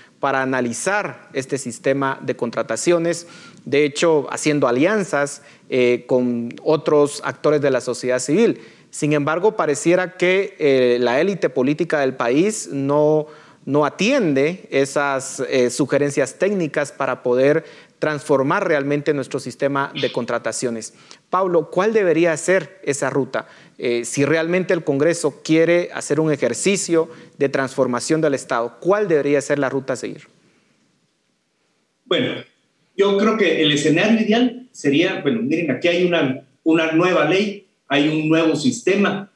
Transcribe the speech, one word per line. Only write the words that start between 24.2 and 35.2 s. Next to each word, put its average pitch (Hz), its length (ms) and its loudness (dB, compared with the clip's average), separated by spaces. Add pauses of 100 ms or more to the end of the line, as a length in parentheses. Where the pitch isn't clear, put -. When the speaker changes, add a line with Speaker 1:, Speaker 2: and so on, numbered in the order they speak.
Speaker 1:
realmente 165 480 0
el 170 120 0
Congreso 151 580 0
quiere 165 500 2
hacer - 280 -2
un 156 100 2
ejercicio 160 800 0 (300)
de 135 100 2
transformación 135 720 -2
del 147 140 2
Estado, 120 460 -4
¿cuál 202 280 0
debería 143 320 2
ser 147 180 -2
la 135 100 0
ruta 135 260 -4
a - 20 -4
seguir? - 320 -12 (1800)
Speaker 2:
Bueno, 147 300 -2 (600)
yo 196 200 2
creo 214 200 2
que 156 260 2
el 147 100 2
escenario 180 480 2
ideal 233 520 0
sería, 151 500 0